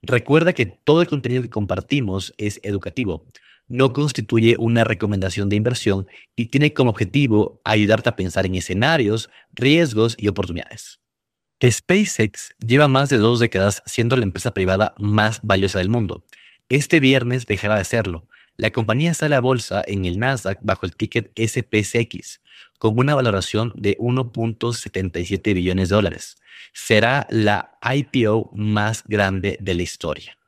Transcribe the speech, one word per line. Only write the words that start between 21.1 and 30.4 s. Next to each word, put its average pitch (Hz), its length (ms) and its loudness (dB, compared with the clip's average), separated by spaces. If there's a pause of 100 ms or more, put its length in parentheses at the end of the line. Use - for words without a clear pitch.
S 110 280 -4
P 107 200 -2
C 117 180 -2
X, - 420 -10 (360)
con 110 200 0
una 143 160 2
valoración 113 600 0
de 101 240 -2
uno 120 340 -2
punto 117 420 -4
setenta 95 440 -6
y 87 60 -4
siete 98 300 -2
billones 92 340 0
de 98 80 2
dólares. - 400 -2 (360)
Será 113 580 2
la 104 520 0
I 131 220 0
P 117 240 0
O 107 260 0
más 104 540 -2
grande 98 520 0
de 95 140 -4
la 87 80 -2
historia. - 640 -10